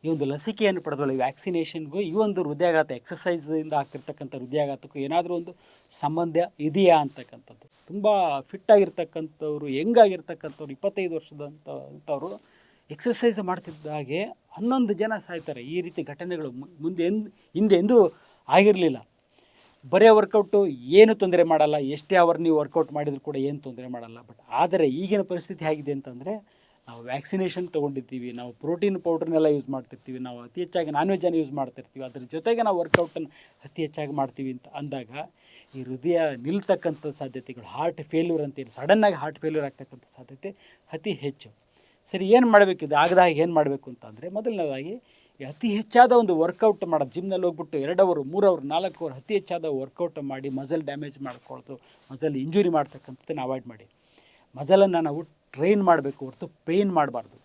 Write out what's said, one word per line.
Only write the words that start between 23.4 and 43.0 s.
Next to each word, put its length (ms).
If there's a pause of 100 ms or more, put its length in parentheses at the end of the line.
ತೊಂದರೆ 280
ಮಾಡಲ್ಲ. 320
But 180 (120)
ಆದರೆ 400
ಈಗಿನ 340
ಪರಿಸ್ಥಿತಿ 420
ಹೇಗಿದೆ 280
ಅಂತಂದರೆ, 680 (260)
ನಾವು 140
ವ್ಯಾಕ್ಸಿನೇಷನ್ 680
ತೊಗೊಂಡಿದ್ದೀವಿ, 640
ನಾವು 200
ಪ್ರೋಟೀನ್ 480
ಪೌಡ್ರನ್ನೆಲ್ಲ 460
ಯೂಸ್ 220
ಮಾಡ್ತಿರ್ತೀವಿ, 500
ನಾವು 220
ಅತಿ 200
ಹೆಚ್ಚಾಗಿ 300
ನಾನ್ 200
ವೆಜ್ಜನ್ನು 280
ಯೂಸ್ 140
ಮಾಡ್ತಿರ್ತೀವಿ, 520
ಅದ್ರ 180 (100)
ಜೊತೆಗೆ 300
ನಾವು 160
ವರ್ಕೌಟನ್ನು 520 (340)
ಅತಿ 180
ಹೆಚ್ಚಾಗಿ 300
ಮಾಡ್ತೀವಿ 400
ಅಂತ 220
ಅಂದಾಗ 360 (640)
ಈ 80
ಹೃದಯ 380 (160)
ನಿಲ್ತಕ್ಕಂಥ 720
ಸಾಧ್ಯತೆಗಳು, 580
ಹಾರ್ಟ್ 380
ಫೇಲ್ಯೂರ್ 400
ಅಂತೇಳಿ 280
ಸಡನ್ನಾಗಿ 440
ಹಾರ್ಟ್ 240
ಫೇಲ್ಯೂರ್ 260
ಆಗ್ತಕ್ಕಂಥ 420
ಸಾಧ್ಯತೆ 500 (360)
ಅತಿ 200
ಹೆಚ್ಚು. 380 (600)
ಸರಿ, 200
ಏನು 160
ಮಾಡಬೇಕು 380
ಇದು 120
ಆಗದ 220